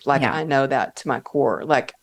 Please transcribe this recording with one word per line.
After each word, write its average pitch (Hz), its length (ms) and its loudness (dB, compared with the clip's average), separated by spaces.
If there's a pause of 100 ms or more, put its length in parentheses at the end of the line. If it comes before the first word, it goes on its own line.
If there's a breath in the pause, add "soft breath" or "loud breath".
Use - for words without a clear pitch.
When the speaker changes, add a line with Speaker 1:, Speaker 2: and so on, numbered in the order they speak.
Speaker 1:
Like, 139 160 4
Speaker 2:
Yeah. 117 100 0
Speaker 1:
I 160 120 -4
know 139 220 2
that 131 300 -2
to - 120 -8
my 127 120 -2
core. 131 440 -2
Like, 156 280 0 (100)